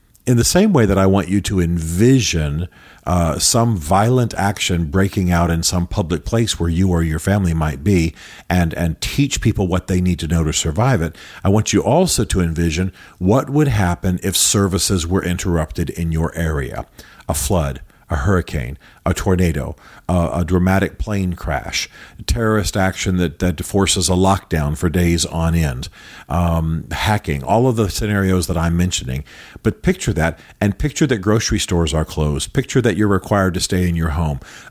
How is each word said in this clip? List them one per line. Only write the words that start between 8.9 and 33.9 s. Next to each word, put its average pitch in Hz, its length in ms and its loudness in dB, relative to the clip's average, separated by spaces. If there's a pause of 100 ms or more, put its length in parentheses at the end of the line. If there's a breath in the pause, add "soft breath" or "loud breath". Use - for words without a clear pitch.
teach - 400 -2
people 104 280 0
what 90 180 -2
they 92 140 0
need 90 180 2
to 82 80 -6
know 82 160 2
to 76 100 -2
survive 95 480 0
it, 80 140 -4 (300 loud breath)
I - 40 0
want 104 240 2
you 98 80 4
also 147 440 2
to - 160 0
envision 85 520 0 (260 loud breath)
what 131 300 2
would 143 200 2
happen 92 560 0
if 90 120 -2
services 95 720 0
were 90 160 0
interrupted 85 680 -2
in 82 200 -4
your 80 240 -2
area. 71 520 -4 (420 loud breath)
A - 60 -2
flood, 71 480 -2 (260 soft breath)
a 78 80 -2
hurricane, 76 640 -2 (260 loud breath)
a - 80 2
tornado, 82 640 0 (340 loud breath)
uh, 87 240 0
a 87 120 -2
dramatic 92 540 2
plane 98 360 -4
crash, - 540 -6 (380 loud breath)
terrorist 110 500 0
action 95 400 0
that, 87 240 -2
that 90 240 -2
forces 98 440 0
a 95 40 0
lockdown 90 640 0
for 90 120 0
days 85 380 2
on 82 280 -2
end, 71 340 -2 (400 loud breath)
um, 82 640 0
hacking, 85 500 -2
all 107 240 2
of 127 80 2
the 107 160 0
scenarios 95 560 0
that 87 100 -2
I'm 82 200 0
mentioning. 71 480 -2 (380 loud breath)
But - 200 -2
picture 185 300 -2
that, 80 260 -2 (220 loud breath)
and 104 180 0
picture - 300 0
that 123 100 0
grocery 107 400 0
stores 85 340 0
are 78 120 0
closed. 73 480 -4
Picture - 280 -2
that 110 160 2
you're 104 120 2
required 95 460 2
to 90 60 -4
stay 90 280 0
in 85 80 0